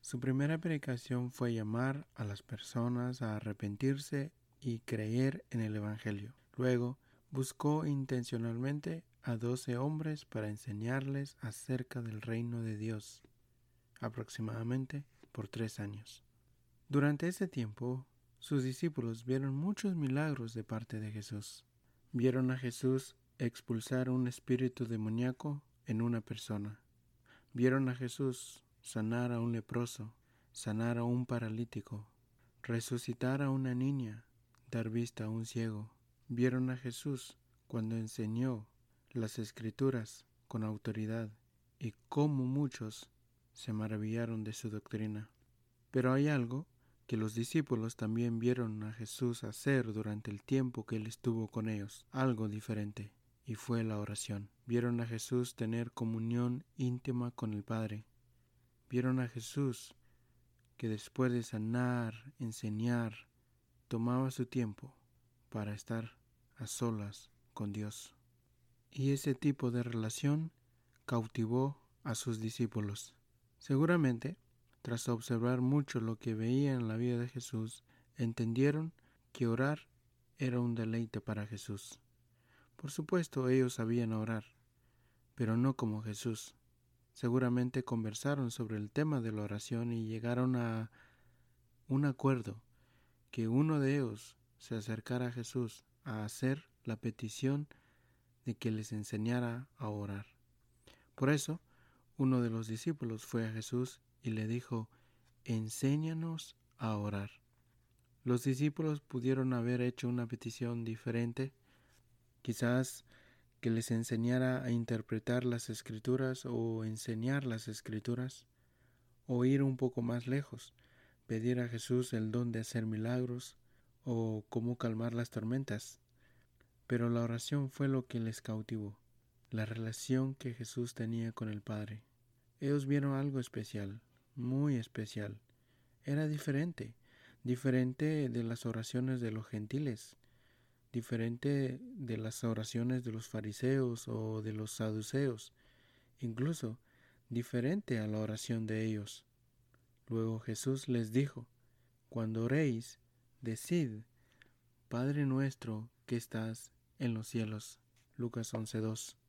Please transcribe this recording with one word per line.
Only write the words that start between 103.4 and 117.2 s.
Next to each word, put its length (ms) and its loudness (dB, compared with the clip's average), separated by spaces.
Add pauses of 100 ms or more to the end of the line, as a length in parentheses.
a 80 -2
Jesús 480 -2 (220)
y 80 0
le 160 0
dijo: 420 -2 (560)
"Enséñanos 1120 -2 (200)
a 200 0
orar". 340 -2 (920)
Los 180 4
discípulos 580 2
pudieron 520 2
haber 280 2
hecho 280 0
una 180 0
petición 580 -4
diferente, 680 -2 (920)
quizás 640 0 (560)
que 100 2
les 200 2
enseñara 720 2
a 60 0
interpretar 720 0
las 260 0
Escrituras 760 0
o 380 0
enseñar 600 -2